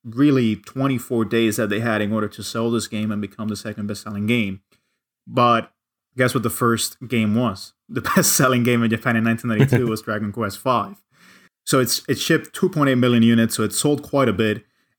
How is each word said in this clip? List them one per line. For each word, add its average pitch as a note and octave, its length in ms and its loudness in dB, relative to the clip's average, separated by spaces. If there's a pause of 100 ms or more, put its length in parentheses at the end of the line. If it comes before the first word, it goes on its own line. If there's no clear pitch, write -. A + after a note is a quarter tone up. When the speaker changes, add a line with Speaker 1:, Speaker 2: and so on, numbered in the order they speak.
Speaker 1:
really B2 500 2
twenty-four B2+ 720 -2
days A2 320 0
that A2 120 0
they G#2 120 -2
had A2+ 200 -2
in G#2 120 -2
order G#2+ 160 -2
to - 140 -14
sell A#2 280 -4
this A2+ 160 -2
game G#2+ 240 -4
and G#2 100 -4
become G#2 280 -8
the G2+ 80 -6
second G#2+ 300 -10
best-selling G#2 400 -6
game. G#2 340 -2 (640)
But A#2 420 2 (460)
guess B2 180 2
what A#2+ 100 -2
the A#2 60 -2
first A#2 480 -2 (100)
game A2 280 0
was? A2+ 380 -4 (160)
The C3 120 -6
<laughs> - 140 -4
best-selling C3 480 2
game A#2 200 2
in A2+ 60 0
Japan A2+ 280 0
in A2+ 80 0
nineteen A#2 240 -2
ninety-two A#2+ 380 2
Speaker 2:
<laughs> - 20 -2
Speaker 1:
was A2 120 -4
Dragon G#2+ 300 -6
Quest G#2 280 -6
five. G2+ 440 -2 (640)
So C#3 140 2
it's, - 280 -2
it C3+ 120 -2
shipped - 340 0
two F#3 160 0
point D3 200 2
eight C3 60 2
million B2 280 4
units, A#2 320 4
so A2+ 80 -2
it G#2 100 -4
sold D3 300 0
quite C3+ 260 0
a G#2 40 0
bit. G#2+ 300 0 (360)